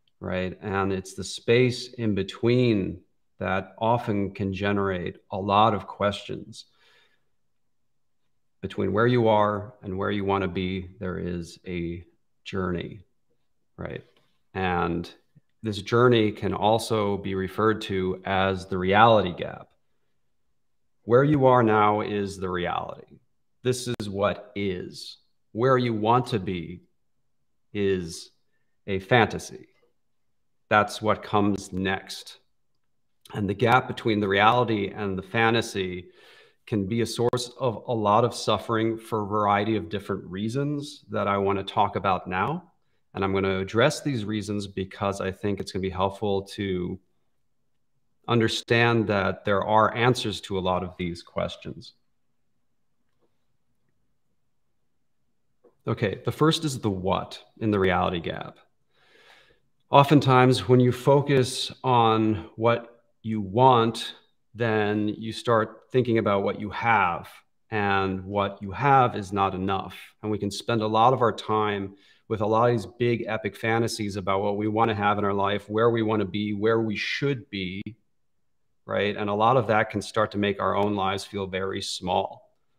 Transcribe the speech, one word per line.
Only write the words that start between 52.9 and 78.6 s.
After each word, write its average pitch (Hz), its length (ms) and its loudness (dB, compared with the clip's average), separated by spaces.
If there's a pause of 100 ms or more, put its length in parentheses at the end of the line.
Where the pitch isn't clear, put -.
Okay, 113 360 0
the 120 80 -4
first 160 340 2
is 135 120 -4
the 110 140 -2
what 92 500 -4 (200)
in 110 100 2
the 101 80 4
reality 90 400 2
gap. - 380 -10 (1300)
Oftentimes, 131 800 6
when 127 140 8
you 123 100 4
focus 139 800 2 (120)
on 110 760 2
what 117 320 0 (340)
you 110 180 -4
want, 113 760 4 (380)
then 107 540 0
you 110 240 -6
start 110 600 0
thinking 123 280 2
about 101 240 2
what 98 160 -4
you 104 100 -8
have, 98 580 0 (440)
and 98 540 -2
what 101 360 -2
you 98 100 -10
have 127 440 4
is 101 180 -8
not 98 220 0
enough. 95 400 -4 (260)
And 107 100 -4
we 104 60 -2
can 101 140 -4
spend 117 300 -2
a 110 60 0
lot 110 260 4
of 120 80 0
our 117 100 4
time 101 640 -2 (320)
with 110 140 -4
a 107 40 0
lot 110 240 4
of 120 60 2
these 104 100 -4 (140)
big 120 280 -2
epic 107 280 -6
fantasies 110 600 -2
about 98 260 -2
what 104 160 -2
we 107 100 -2
want 113 220 0
to 107 60 -2
have 104 220 0
in 101 80 -2
our 98 80 0
life, 101 360 -2
where 110 200 2
we 117 140 0
want 107 160 0
to 104 60 -2
be, 104 280 -4
where 110 280 0
we 110 140 -4
should 139 540 -4
be, 95 320 -8 (1040)